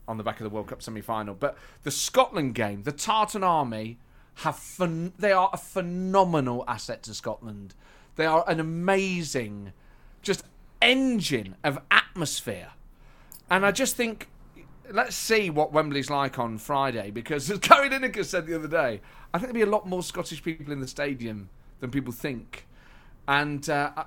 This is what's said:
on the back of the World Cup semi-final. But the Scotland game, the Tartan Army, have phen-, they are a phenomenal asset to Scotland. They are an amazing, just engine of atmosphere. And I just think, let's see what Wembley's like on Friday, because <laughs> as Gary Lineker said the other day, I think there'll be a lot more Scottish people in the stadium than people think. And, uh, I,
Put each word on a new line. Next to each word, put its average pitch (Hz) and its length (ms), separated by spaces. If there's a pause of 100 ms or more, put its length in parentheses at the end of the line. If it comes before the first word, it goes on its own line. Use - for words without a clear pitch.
on 113 120
the 107 40
back 110 180
of 110 40
the 107 60
World 104 160
Cup - 160
semi-final. 110 520
But 131 220 (280)
the 147 60
Scotland 170 640
game, 104 280
the 139 100
Tartan 214 500
Army, 120 540 (380)
have 151 220
phen-, 170 640
they 202 140
are 190 220
a - 20
phenomenal 175 1120
asset 117 360
to 110 100
Scotland. 104 580 (440)
They 160 100
are 160 200
an 165 140
amazing, 165 1120 (480)
just - 240 (380)
engine 220 800
of 147 140 (120)
atmosphere. - 840 (760)
And 190 160
I 202 60
just 254 260
think, 226 320 (640)
let's 240 260
see 214 320
what 151 240
Wembley's 143 380
like 139 280
on 117 200
Friday, 123 520
because 127 400
<laughs> - 0
as 202 100
Gary 277 280
Lineker 254 380
said 170 200
the 165 80
other 156 140
day, 135 320 (320)
I 170 60
think 247 120
there'll 226 160
be 202 40
a 214 40
lot 208 140
more 180 140
Scottish 170 400
people 147 320
in 139 60
the 127 80
stadium 117 600 (320)
than 123 100
people 127 220
think. - 540 (600)
And, 147 420
uh, 143 260
I, 156 100